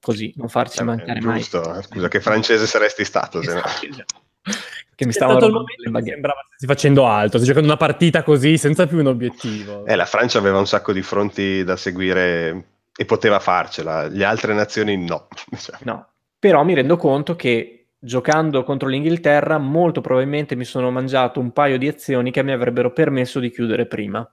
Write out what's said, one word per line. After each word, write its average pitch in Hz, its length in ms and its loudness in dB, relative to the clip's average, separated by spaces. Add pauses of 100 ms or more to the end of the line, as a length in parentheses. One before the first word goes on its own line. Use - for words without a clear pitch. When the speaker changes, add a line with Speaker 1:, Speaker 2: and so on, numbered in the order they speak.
Speaker 1:
così 110 340 -6
non 117 140 -10
farci 123 320 -4
Speaker 2:
Eh, - 20 -2
Speaker 1:
mancare 117 360 -4
Speaker 2:
giusto, 113 420 -4
Speaker 1:
mai. 82 180 -8
Speaker 2:
eh, 98 40 -12
scusa, 90 240 -6
che 101 120 0
francese 110 460 2
saresti 107 400 0
stato, - 360 -4
se 80 120 -6
no. 87 60 -2
Speaker 1:
Esatto, - 280 -6
esatto. - 280 -14 (800)
Che 135 100 -4
mi 120 60 0
Speaker 3:
È - 40 -2
Speaker 1:
stavano 131 240 4
Speaker 3:
stato 220 120 6
il 226 60 0
Speaker 1:
rubando - 20 0
Speaker 3:
momento - 180 -10
Speaker 1:
le 120 80 -16
Speaker 3:
che 113 60 -6
Speaker 1:
baguette. 117 220 -4
Speaker 3:
sembrava 139 340 -4
stessi - 180 -14
facendo 139 400 4
altro, 107 320 2
stai 120 100 4
giocando 147 200 4
una 151 100 2
partita 160 460 2
così, 151 340 4
senza 151 300 2
più 165 100 -2
un 147 100 4
obiettivo. 107 800 -6
Speaker 2:
Eh, 107 100 0
la 87 100 2
Francia 120 340 2
aveva 98 180 2
un 98 100 2
sacco 104 240 -2
di 95 120 0
fronti 98 600 -2
da 90 120 -2
seguire 90 880 -2 (300)
e 117 100 -4
poteva 101 340 2
farcela, 80 680 -2
le 95 180 -2
altre 107 280 0
nazioni 104 440 -2
no. 85 300 -6 (300)
<laughs> - 260 -16
Speaker 1:
No, 120 240 -10 (300)
però 156 260 6
mi 180 100 2
rendo 147 240 4
conto 147 380 0
che - 520 -2 (100)
giocando 139 680 0
contro 139 260 -4
l'Inghilterra 151 680 2
molto 151 420 0
probabilmente 139 540 0
mi 123 100 -6
sono 127 240 -2
mangiato 127 500 0
un 123 120 -4
paio 139 260 2
di 131 100 0
azioni 127 440 -2
che 135 120 0
mi 135 80 -2
avrebbero 123 400 0
permesso 139 480 0
di 123 120 -4
chiudere 117 340 -2
prima. 107 460 -6